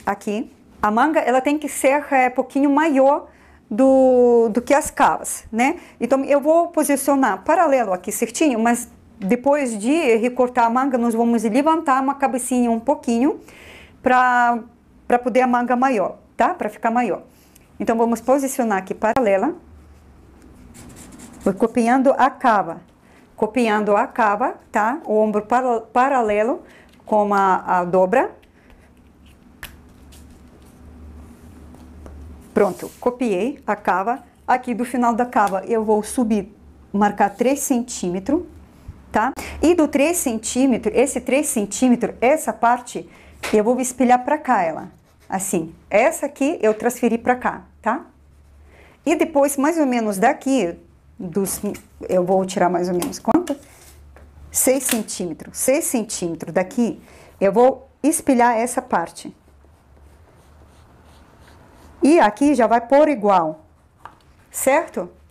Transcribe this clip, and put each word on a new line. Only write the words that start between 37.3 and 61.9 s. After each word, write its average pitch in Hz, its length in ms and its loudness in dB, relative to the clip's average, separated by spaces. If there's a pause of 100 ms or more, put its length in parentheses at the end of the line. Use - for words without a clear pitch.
três 262 280 0
centímetros, 233 840 -4 (680)
tá? 233 220 -2 (280)
E 330 140 4
do 302 140 2
três 302 260 0
centímetros, 233 800 -2
esse 262 240 0
três 285 280 0
centímetros, 233 720 0
essa 233 320 0
parte, 240 560 -2 (420)
eu 214 140 4
vou 247 160 0
espelhar 247 420 2
pra 285 140 0
cá 240 260 0
ela, 160 260 -6 (380)
assim. 185 480 -6 (140)
Essa 277 360 0
aqui 277 360 -4
eu 214 120 2
transferi 233 440 -2
pra 247 180 -2
cá, 226 280 -8 (180)
tá? 262 240 -4 (1000)
E 311 100 2
depois, 285 420 0
mais 302 200 0
ou 302 80 2
menos 226 320 -2
daqui, 240 580 0 (440)
dos, 185 420 -6 (480)
eu 185 160 0
vou 190 200 0
tirar 180 240 0
mais 180 200 -2
ou 180 60 -4
menos 180 240 -6
quanto? 302 360 -2 (920)
Seis 262 340 0
centímetros. 202 760 -8
Seis 269 280 -2
centímetros 175 680 -6
daqui, 190 480 -2 (380)
eu 190 120 2
vou 247 380 2 (120)
espelhar 240 540 2
essa 233 260 -2
parte. - 540 -6 (2750)